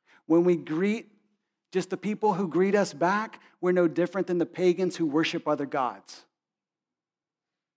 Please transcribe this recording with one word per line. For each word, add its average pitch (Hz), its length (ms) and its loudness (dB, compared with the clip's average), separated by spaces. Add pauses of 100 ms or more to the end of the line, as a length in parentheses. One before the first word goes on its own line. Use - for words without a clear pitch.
(260)
When 170 180 4
we 180 100 4
greet 175 540 -4 (640)
just 180 180 -4
the 190 60 -6
people 208 380 -2
who 190 120 -2
greet 185 300 2
us 202 160 0
back, 196 480 -2 (200)
we're 180 120 2
no 180 160 4
different 175 400 -2
than 180 100 0
the 160 80 0
pagans 180 500 0
who 165 100 -2
worship 156 420 0
other 147 180 0
gods. 123 580 -6 (1500)